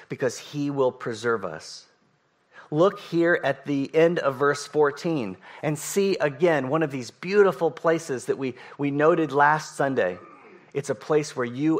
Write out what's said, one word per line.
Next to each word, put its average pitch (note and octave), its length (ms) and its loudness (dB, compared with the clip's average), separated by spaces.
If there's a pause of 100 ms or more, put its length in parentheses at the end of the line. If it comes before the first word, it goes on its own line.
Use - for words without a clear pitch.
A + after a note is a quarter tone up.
because - 280 -4
he C#3+ 320 -6
will C3+ 220 2
preserve A2+ 540 -4
us. - 400 -14 (840)
Look F3+ 300 2
here E3+ 420 2
at C3+ 240 -2
the C#3 300 -2
end E3+ 240 4
of C#3 160 0
verse C#3+ 320 0
fourteen D3 680 -2 (260)
and D3+ 160 -2
see G3 380 0
again D3 500 2
one D#3+ 160 0
of C#3+ 80 -2
these B2 200 -8
beautiful F#3 600 2
places D#3+ 540 -2
that C#3 120 -2
we, C3 180 -6 (220)
we C#3+ 140 -2
noted D3+ 400 2
last D3 460 2
Sunday. A#2+ 400 0 (560)
It's C#3 160 -6
a B2+ 60 -4
place D3+ 380 -2
where B2 120 -4
you D3 340 0